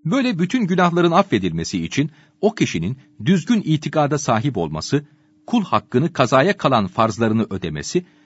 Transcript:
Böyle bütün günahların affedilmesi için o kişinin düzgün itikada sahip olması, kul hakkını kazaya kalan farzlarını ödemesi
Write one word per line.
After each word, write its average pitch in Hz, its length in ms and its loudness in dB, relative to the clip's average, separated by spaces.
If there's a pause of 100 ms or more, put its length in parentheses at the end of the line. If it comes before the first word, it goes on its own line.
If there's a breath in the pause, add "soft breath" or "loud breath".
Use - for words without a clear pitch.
Böyle 240 340 0
bütün 190 280 0
günahların 175 440 2
affedilmesi 92 720 0
için 143 260 -2 (300 soft breath)
o 208 140 2
kişinin 98 440 -2 (260 soft breath)
düzgün 185 400 2
itikada 151 540 0
sahip 117 380 0
olması, 82 500 -4 (400 soft breath)
kul 233 180 0
hakkını 165 480 0
kazaya 139 440 2
kalan 120 300 2
farzlarını 110 640 0
ödemesi 90 540 -4 (220 soft breath)